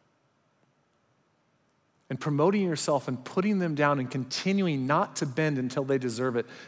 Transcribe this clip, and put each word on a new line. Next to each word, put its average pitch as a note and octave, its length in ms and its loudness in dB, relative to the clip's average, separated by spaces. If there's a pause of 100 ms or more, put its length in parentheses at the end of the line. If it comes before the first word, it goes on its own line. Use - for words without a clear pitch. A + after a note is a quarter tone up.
(2000)
and - 100 -8
promoting D#3+ 420 2
yourself D3+ 460 0
and B2+ 160 -4
putting G3 340 0
them E3+ 160 0
down C#3+ 240 2
and B2+ 120 -4
continuing D3+ 760 0
not E3 300 2
to D#3+ 100 -2
bend D3 320 0
until B2+ 260 -2
they C3+ 140 2
deserve B2 380 -2
it, A#2 100 -2 (220)